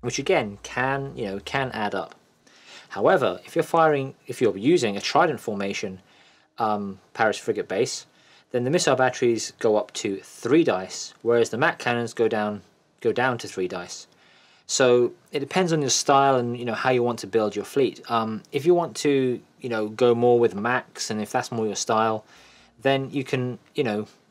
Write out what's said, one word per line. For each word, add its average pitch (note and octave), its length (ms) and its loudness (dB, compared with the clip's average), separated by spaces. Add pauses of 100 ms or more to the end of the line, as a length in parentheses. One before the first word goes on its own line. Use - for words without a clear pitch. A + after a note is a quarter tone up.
which A#2+ 160 -4
again C3+ 440 -2
can, C#3 540 -4
you A#2 100 -6
know, G2 140 -6
can C3+ 320 -4
add G#2 220 -4
up. F2+ 200 -6 (760)
However, A#2 540 2
if - 100 -20
you're D#3+ 80 0
firing, D3+ 520 2 (120)
if - 140 -8
you're G#2 160 2
using A#2 400 2
a G2 40 -6
trident D#3 400 2
formation, G2 600 -6 (580)
um, G#2 420 -4 (120)
Paris A2 260 0
frigate G#2 300 -4
base, G2+ 380 -4 (440)
then B2 140 -2
the C3 60 -2
missile D#3 260 2
batteries B2 640 0
go A2 180 4
up - 180 -2
to G2 260 -6
three D3 440 2
dice, F#2+ 480 -4 (100)
whereas A#2 280 2
the A2+ 80 -6
MAC D#3 200 0
cannons A#2+ 360 -2
go A2+ 140 0
down, G#2 340 -2 (380)
go A2+ 120 0
down A#2+ 260 0
to G#2 100 -12
three F#2 200 -4
dice. F2 380 -10 (600)
So B2 460 4 (200)
it D3 80 -4
depends E3 320 0
on D#3 80 2
your C3+ 100 0
style C#3 460 4
and, A#2+ 200 -2
you A#2+ 80 -10
know, A#2 100 -4
how C3 160 -2
you B2 120 4
want A#2+ 180 0
to - 60 -10
build G#2 300 0
your G2+ 80 -6
fleet. - 440 -2
Um, A2 340 -2 (100)
if C#3 120 -4
you F3+ 100 6
want E3+ 240 0
to, C3+ 420 0 (200)
you C3 80 -8
know, A2 200 -2
go A#2+ 260 4
more A#2+ 240 6
with A#2 160 4
max, A#2 560 -4
and G#2+ 100 -4
if G#2 120 -8
that's - 180 -2
more A2+ 160 -2
your G2+ 80 -4
style, A2 500 0 (560)
then C3+ 300 0
you C3+ 140 -4
can, B2 340 -4 (160)
you D3 80 -2
know G#2+ 240 -2 (240)